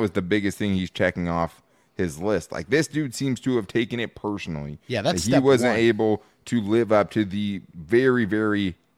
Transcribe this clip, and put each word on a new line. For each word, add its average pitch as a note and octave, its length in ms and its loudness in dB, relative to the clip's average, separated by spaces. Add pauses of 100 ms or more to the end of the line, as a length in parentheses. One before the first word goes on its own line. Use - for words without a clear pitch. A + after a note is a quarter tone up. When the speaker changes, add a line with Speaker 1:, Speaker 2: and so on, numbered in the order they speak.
Speaker 1:
was G#2+ 100 2
the G2+ 120 -2
biggest G2+ 360 0
thing G2+ 160 0
he's F#2 160 -2
checking F2+ 380 -2
off E2+ 340 -2 (320)
his E2 240 -4
list. F#2+ 320 -2
Like, D#2+ 180 -10
this D3+ 200 2
dude C#3 260 -6
seems C3+ 260 -4
to C3 160 -2
have G#2 120 -2
taken A#2 320 -4
it G#2 160 -8
personally D#2+ 720 -8
Speaker 2:
Yeah, A2+ 140 -4
that's F#2 200 -2
Speaker 1:
that F2 60 -6
he B2 40 0
Speaker 2:
step C#3+ 120 4
Speaker 1:
wasn't B2 300 4
Speaker 2:
one. A2 40 0
Speaker 1:
able A2 440 2 (240)
to A#2 140 -2
live G#2+ 300 0
up G#2 220 4
to A2 120 0
the G2+ 380 -4 (120)
very, A#2 500 2
very G#2 500 0 (240)